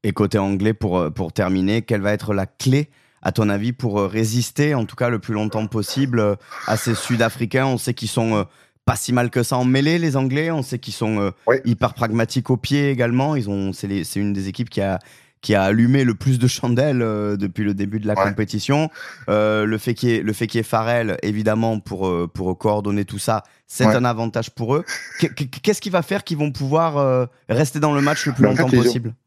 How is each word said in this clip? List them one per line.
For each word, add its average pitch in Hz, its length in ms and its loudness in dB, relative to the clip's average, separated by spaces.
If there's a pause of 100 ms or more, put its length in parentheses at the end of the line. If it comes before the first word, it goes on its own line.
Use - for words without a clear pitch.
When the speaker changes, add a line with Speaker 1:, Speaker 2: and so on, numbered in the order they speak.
Speaker 1:
Et 98 100 0
côté 104 260 2
anglais, 98 340 0
pour, 92 240 -2
euh, 82 140 0
pour 82 200 -6
terminer, 95 520 0
quelle 104 180 -2
va 101 100 0
être 104 220 -2
la 95 140 -2
clé, 139 420 0 (320)
à 90 100 0
ton 107 180 2
avis, 101 220 0
pour, 107 280 -2
euh, 98 80 2
résister, 113 680 0
en 120 120 0
tout - 100 -16
cas 120 140 0
le 113 100 -2
plus 110 160 -6
longtemps 107 320 -2
possible, 120 520 0
euh, 104 160 4 (300)
à 107 100 0
ces 113 200 -2
Sud-Africains ? 120 720 0
On 127 100 0
sait 117 160 -4
qu'ils 113 160 -6
sont, 113 260 0
euh, 101 80 2 (420)
pas 110 100 2
si - 180 -4
mal 120 160 2
que 120 140 0
ça 127 140 -2
en 127 60 0
mêlée, 139 360 4
les 151 180 0
Anglais. 135 320 0
On 156 140 -2
sait 123 160 -6
qu'ils - 160 -10
sont, 110 240 -2
euh, 101 100 0 (160)
Speaker 2:
Oui. 127 200 4
Speaker 1:
hyper 117 280 0
pragmatiques 117 560 -2
au 131 80 4
pied 143 320 0
également. 127 460 0
Ils 113 120 -2
ont, 98 260 -2
c'est - 120 -10
les, 98 180 -2
c'est - 160 -6
une 101 140 0
des 98 160 -4
équipes 113 220 -6
qui 101 100 -2
a, 95 160 -2 (440)
qui 107 120 0
a 98 100 4
allumé 120 400 4
le 120 120 2
plus 127 240 0
de 123 80 4
chandelles, 123 560 0
euh, 104 340 -2
depuis 101 260 -4
le 101 120 0
début 101 240 -4
de 104 80 -6
la 104 80 0
Speaker 2:
Ouais. 98 80 2
Speaker 1:
compétition. 110 680 0 (400)
Euh, 107 360 2
le 110 120 0
fait 120 160 -4
qu'il 120 160 0
y 117 40 4
ait, 104 100 0
le 107 100 -2
fait 113 140 -4
qu'il 117 100 -4
y 113 40 0
ait - 20 -2
Farrell, 113 580 0
évidemment, 110 580 0
pour, 95 280 -4
euh, 87 240 0
pour 90 260 -4
coordonner 104 480 0
tout 101 140 -12
ça, 110 240 -2 (240)
c'est - 180 0
Speaker 2:
Ouais. 110 100 4
Speaker 1:
un 123 100 2
avantage 117 440 0
pour 120 260 -2
eux. 165 80 0 (360)
Qu-, 156 120 2
qu-, 143 160 -6 (140)
qu'est-ce 208 200 2
qui 196 100 -6
va 175 100 2
faire - 220 -4
qu'ils 156 160 -4
vont 147 120 0
pouvoir, 147 460 0
euh, 127 300 2 (220)
rester 139 300 0
dans 147 140 4
le 143 80 2
match 143 240 0
le 143 80 0
plus 127 80 2
Speaker 2:
Ben, - 80 8
en 127 60 2
fait, 127 80 4
Speaker 1:
longtemps 127 100 4
Speaker 2:
ils 123 60 8
ont 117 40 4
Speaker 1:
possible ? 117 300 0 (140)